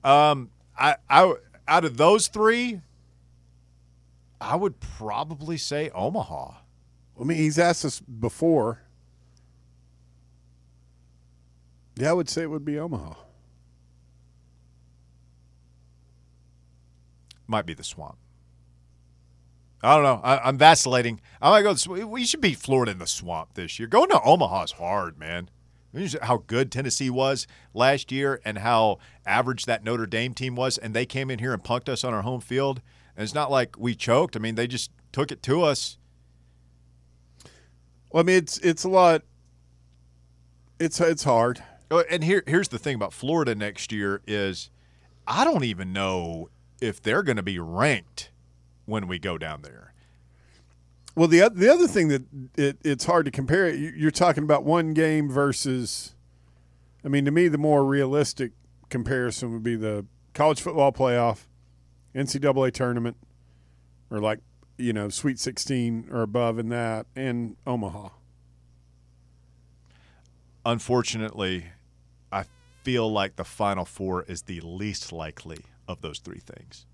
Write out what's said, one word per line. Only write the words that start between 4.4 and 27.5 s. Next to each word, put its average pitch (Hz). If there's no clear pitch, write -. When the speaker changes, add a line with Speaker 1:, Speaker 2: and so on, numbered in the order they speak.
Speaker 1:
would 180
probably 147
say 147
Omaha. 92
Speaker 2:
I 123
mean, 160
he's 156
asked 170
us -
before. 120
Yeah, 139
I 165
would 175
say -
it 165
would 151
be 147
Omaha. 123
Speaker 1:
Might 107
be 80
the -
swamp. -
I 127
don't 151
know. 131
I, 127
I'm 135
vacillating. 127
I 160
might 208
go. 202
The 135
sw-, 190
we 240
should 311
beat 175
Florida 127
in 92
the 87
swamp 85
this 87
year. 117
Going 254
to 147
Omaha's 104
hard, 87
man. 87
You 185
see 143
how 113
good 123
Tennessee 131
was 135